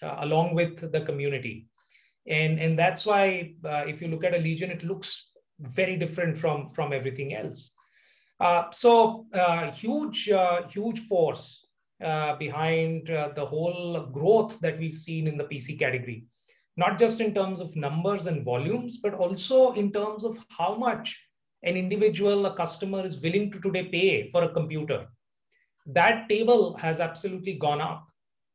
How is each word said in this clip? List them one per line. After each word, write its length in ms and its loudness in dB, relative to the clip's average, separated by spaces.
uh, 160 -6
along 360 2
with 380 -2
the 80 2
community. 640 -4
And, 320 2
and 180 2
that's 280 2
why, 480 2
uh, 220 -4
if 160 -8
you 60 -6
look 160 -2
at 100 2
a 40 4
Legion, 320 -2
it 140 -8
looks 460 -8
very 380 -2
different 400 -2
from, 380 -2
from 180 -2
everything 420 -6
else. 380 -10
Uh, 300 2
so, 600 6
uh, 380 2
huge, 580 -4
uh, 400 4
huge 400 -4
force, 580 0
uh, 320 0
behind, 760 0
uh, 240 -2
the 100 -4
whole 640 -4
growth 540 4
that 180 -2
we've 180 -6
seen 300 -4
in 100 -2
the 80 -4
P 140 -8
C 180 -10
category, 480 -2
not 200 2
just 220 4
in 140 0
terms 260 0
of 160 -10
numbers 500 -2
and 160 -2
volumes, 600 -2
but 100 -2
also 600 4
in 200 0
terms 320 -4
of 140 -4
how 280 -2
much 380 -2
an 140 0
individual, 720 2
a 100 -4
customer 480 -4
is 160 -8
willing 320 0
to 80 -12
today 240 -2
pay 460 2
for 140 4
a 40 2
computer. 580 -2
That 460 4
table 480 4
has 220 -2
absolutely 540 -4
gone 280 0
up. 240 -6